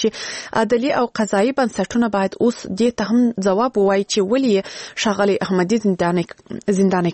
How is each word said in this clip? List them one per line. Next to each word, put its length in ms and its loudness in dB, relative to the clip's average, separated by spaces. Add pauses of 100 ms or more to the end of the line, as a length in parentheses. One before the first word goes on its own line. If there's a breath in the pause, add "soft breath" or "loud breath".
چې 80 2 (540 loud breath)
عدلي 300 0
او 140 0 (140)
قضایي 400 0
بنسټونه 460 0 (100)
باید 240 -2
اوس 260 0
دې 300 0
ته 140 -2
هم 220 4 (140)
ځواب 320 2
ووایي 260 2
چې 160 -2 (100)
ولې 240 2
یې 80 2 (400 loud breath)
ښاغلي 400 2
احمدي 340 0 (100)
زنداني، 380 0 (440)
زنداني 460 2